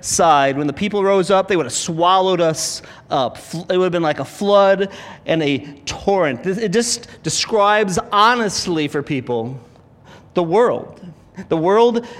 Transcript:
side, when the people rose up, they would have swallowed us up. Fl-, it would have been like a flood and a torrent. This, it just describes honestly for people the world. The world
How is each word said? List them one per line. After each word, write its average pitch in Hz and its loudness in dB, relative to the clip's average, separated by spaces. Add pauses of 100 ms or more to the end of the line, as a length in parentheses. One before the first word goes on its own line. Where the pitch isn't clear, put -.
side, 139 2
when 151 -2
the 143 -2
people 202 -2
rose 196 2
up, 190 2
they 196 2
would 156 0
have 120 -10
swallowed 180 2
us - -2 (260)
up. 135 -2
Fl-, 165 -12
it 185 0
would 185 2
have 180 -2
been 175 -2
like 151 -2
a 139 -6
flood 196 2 (320)
and 160 0
a 139 0 (260)
torrent. 160 -2
This, 185 -4
it 220 -4
just 233 -2 (140)
describes 208 0 (140)
honestly 202 2
for 147 -4
people 123 -4 (760)
the 175 0
world. 175 0 (480)
The 165 0
world 220 2 (120)